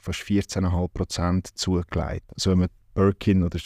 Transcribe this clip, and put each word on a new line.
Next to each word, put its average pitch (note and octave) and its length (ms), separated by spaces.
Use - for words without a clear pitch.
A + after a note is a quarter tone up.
fast - 200
vierzehneinhalb F#2 760
Prozent F2+ 540
zugelegt. - 720
Also - 200
wenn F2+ 80
man F2+ 80
Birkin G2 480
oder, E2+ 240